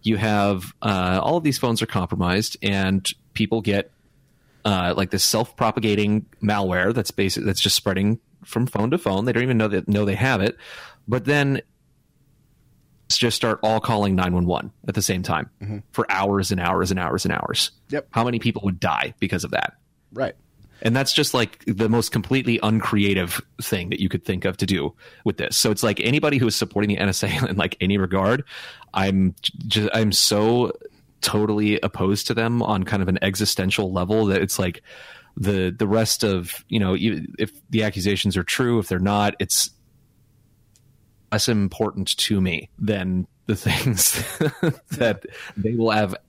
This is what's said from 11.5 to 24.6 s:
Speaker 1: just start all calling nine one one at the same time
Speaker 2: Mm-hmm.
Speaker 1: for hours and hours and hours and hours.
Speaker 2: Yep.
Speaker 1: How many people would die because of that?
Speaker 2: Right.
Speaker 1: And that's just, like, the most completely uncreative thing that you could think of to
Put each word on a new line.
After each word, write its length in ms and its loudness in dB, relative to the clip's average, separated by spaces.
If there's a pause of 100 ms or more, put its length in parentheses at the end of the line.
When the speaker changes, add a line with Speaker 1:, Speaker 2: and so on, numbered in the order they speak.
Speaker 1:
just 260 0
start 280 0
all 160 4
calling 360 2
nine 200 2
one 100 2
one 260 -2 (160)
at 60 -4
the 80 0
same 220 0
time 260 -2 (120)
Speaker 2:
Mm-hmm. 180 -8 (120)
Speaker 1:
for 200 -2
hours 400 2
and 100 0
hours 300 0
and 80 0
hours 260 -2
and 80 0
hours. 380 -2 (180)
Speaker 2:
Yep. 220 -4
Speaker 1:
How 120 0
many 140 0
people 280 -2
would 140 0
die 400 -2
because 240 -2
of 80 -8
that? 220 -2 (400)
Speaker 2:
Right. 220 -4 (460)
Speaker 1:
And 140 2
that's 160 0
just, 220 2
like, 320 0
the 240 2
most 240 2
completely 500 2
uncreative 800 2 (200)
thing 280 -4
that 100 -4
you 80 0
could 160 -2
think 220 -4
of 120 0
to 80 -2